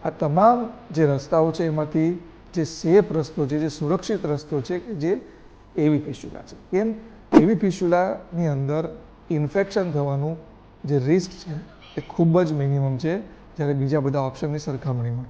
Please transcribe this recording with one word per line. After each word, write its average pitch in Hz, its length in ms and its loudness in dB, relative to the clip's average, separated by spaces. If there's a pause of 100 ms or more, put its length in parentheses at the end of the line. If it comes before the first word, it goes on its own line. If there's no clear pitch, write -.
આ 156 40 0
તમામ 208 600 2 (220)
જે 156 140 2
રસ્તાઓ 156 460 2
છે, 165 140 -2
એમાંથી 160 540 0 (340)
જે 165 120 -2
સેફ 180 460 4
રસ્તો 151 340 -2
છે, 147 140 -2
જે 156 100 -2
સુરક્ષિત 170 560 -2
રસ્તો 147 360 -2
છે, 175 180 -4
કે 214 160 -10
જે 175 260 -2 (540)
એવી 151 240 4
ફિસ્ચ્યુલા - 420 -10
છે. - 140 -18 (160)
કેમ? 214 240 0 (460)
એવી 196 140 4
ફિસ્ચ્યુલાની 175 920 0
અંદર 147 420 -2 (400)
ઇન્ફેક્શન 180 640 0
થવાનું 143 440 -2 (500)
જે 139 140 2
રિસ્ક 165 320 2
છે, - 220 -12 (440)
એ 151 40 -6
ખૂબ 170 400 2
જ 156 120 0
મિનિમમ 139 440 0
છે, 160 240 -2 (360)
જ્યારે 147 160 0
બીજા 139 260 0
બધા 139 200 0
ઓપ્શનની 143 400 -4
સરખામણીમાં. 123 720 -4